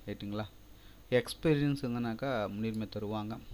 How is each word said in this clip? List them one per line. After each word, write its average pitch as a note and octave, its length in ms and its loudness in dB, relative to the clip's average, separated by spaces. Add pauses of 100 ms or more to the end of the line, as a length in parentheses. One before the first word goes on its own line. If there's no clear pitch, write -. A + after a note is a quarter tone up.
ரைட்டுங்களா? G#2 440 -4 (640)
எக்ஸ்பீரியன்ஸ் C#3+ 720 4
இருந்தனாக்கா A#2+ 460 0 (200)
முன்னுரிமை G#2+ 380 0
தருவாங்க. G#2+ 460 -2 (220)